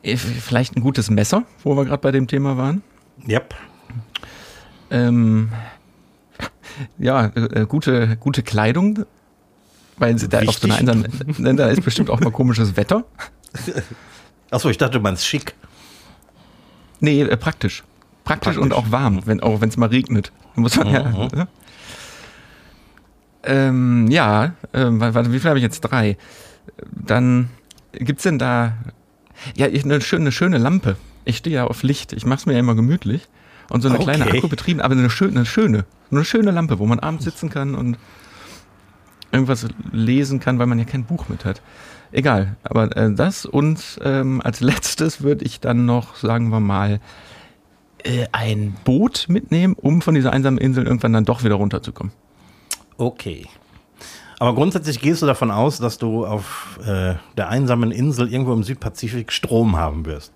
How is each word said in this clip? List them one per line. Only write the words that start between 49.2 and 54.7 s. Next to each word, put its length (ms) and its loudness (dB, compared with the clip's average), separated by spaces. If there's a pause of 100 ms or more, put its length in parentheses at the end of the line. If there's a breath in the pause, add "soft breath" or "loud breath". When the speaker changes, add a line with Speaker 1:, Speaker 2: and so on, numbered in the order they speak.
Speaker 1:
mitnehmen, 460 2
um 260 2
von 140 2
dieser 180 2
einsamen 240 2
Insel 300 0
irgendwann 260 2
dann 120 4
doch 180 0
wieder 120 2
runterzukommen. 560 -4 (840 loud breath)
Speaker 2:
Okay. 480 -6 (960 loud breath)
Aber 160 2
grundsätzlich 460 0